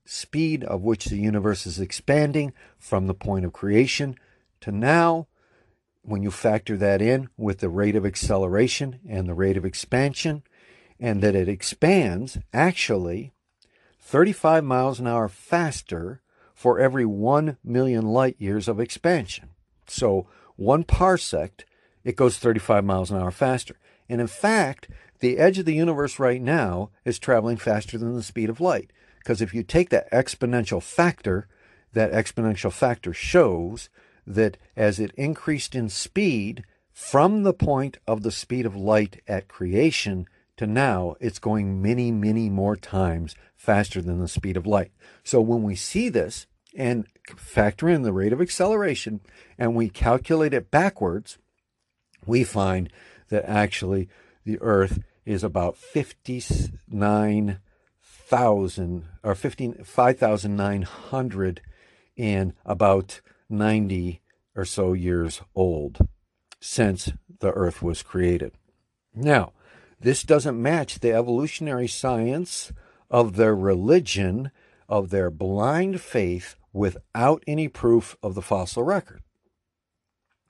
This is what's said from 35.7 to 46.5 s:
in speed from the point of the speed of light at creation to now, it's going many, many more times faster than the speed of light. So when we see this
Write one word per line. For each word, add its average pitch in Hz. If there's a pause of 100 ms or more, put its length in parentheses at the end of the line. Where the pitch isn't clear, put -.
in 117
speed 117 (280)
from 190
the 196
point 139
of 110
the 107
speed 123
of 98
light 104
at 98
creation 95 (300)
to 113
now, 107
it's 120
going 101
many, 120
many 110
more 101
times 85 (200)
faster 101
than 87
the 87
speed 95
of 90
light. 101 (320)
So -
when 113
we 101
see 226
this 110 (300)